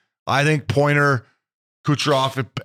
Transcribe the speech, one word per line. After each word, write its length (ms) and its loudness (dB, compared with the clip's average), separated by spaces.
I 180 0
think 240 0
Pointer, 580 2
Kucherov, 640 -2